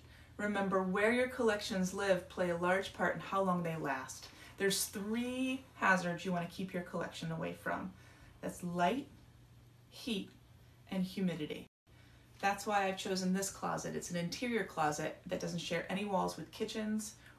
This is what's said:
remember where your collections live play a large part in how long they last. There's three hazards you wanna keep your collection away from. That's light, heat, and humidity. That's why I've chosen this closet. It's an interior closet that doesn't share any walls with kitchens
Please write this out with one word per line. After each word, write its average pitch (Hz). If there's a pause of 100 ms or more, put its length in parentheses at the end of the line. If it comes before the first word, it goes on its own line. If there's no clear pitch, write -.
(360)
remember 196
where 202
your 247
collections 208
live 190
play 180
a 170
large 185
part 180
in 165
how 196
long 180
they 165
last. 139 (300)
There's 196
three 247 (100)
hazards 175
you 185
wanna 170
keep -
your 180
collection -
away 165
from. 185 (480)
That's 180
light, 180 (800)
heat, - (600)
and 190
humidity. 165 (760)
That's 202
why 208
I've 190
chosen 185
this 190
closet. 165
It's -
an 175
interior 202
closet 156
that 175
doesn't 175
share 165
any 190
walls 180
with 160
kitchens 214 (220)